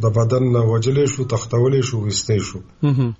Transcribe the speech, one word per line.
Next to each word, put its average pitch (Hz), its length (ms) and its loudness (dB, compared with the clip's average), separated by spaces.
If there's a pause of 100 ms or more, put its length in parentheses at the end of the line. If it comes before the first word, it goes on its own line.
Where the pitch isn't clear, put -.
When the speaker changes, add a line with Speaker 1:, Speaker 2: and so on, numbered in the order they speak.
Speaker 1:
د 110 40 2
بدن 117 380 2
نه 120 160 2
وجلی 117 460 2
شو، 139 180 -4
تختولی 123 580 0
شو، 117 200 -4
ویستی 104 380 -2
شو. - 200 -8 (240)
Speaker 2:
مهم. 127 360 0